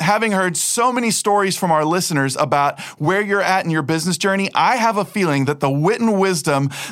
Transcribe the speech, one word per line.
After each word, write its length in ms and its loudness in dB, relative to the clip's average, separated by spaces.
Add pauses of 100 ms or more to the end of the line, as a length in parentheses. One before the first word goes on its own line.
having 320 2
heard 260 0
so 340 0
many 180 0
stories 460 0
from 160 0
our 120 2
listeners 520 0
about 420 0 (200)
where 240 0
you're 180 0
at 240 0
in 60 -2
your 120 0
business 360 -2
journey, 360 0
I 220 2
have 220 0
a 80 0
feeling 400 0
that 140 -2
the 100 0
wit 300 0
and 200 2
wisdom 480 0 (240)